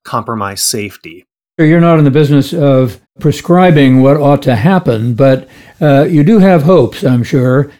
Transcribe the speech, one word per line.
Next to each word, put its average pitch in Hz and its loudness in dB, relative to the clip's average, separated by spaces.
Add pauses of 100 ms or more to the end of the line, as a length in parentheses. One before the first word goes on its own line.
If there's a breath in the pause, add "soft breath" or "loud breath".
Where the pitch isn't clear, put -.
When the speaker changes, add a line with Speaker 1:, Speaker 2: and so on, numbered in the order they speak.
Speaker 1:
compromise 107 -8
safety. 98 -10 (340)
Speaker 2:
You're 160 2
not 170 2
in 151 2
the 139 2
business 143 0
of 135 -2 (200)
prescribing 147 2
what 139 2
ought 139 0
to 127 -2
happen, 123 -2
but, 135 0 (320 loud breath)
uh, 147 2
you 151 0
do 214 2
have 185 2
hopes, 151 0
I'm 123 0
sure. 131 -2 (100)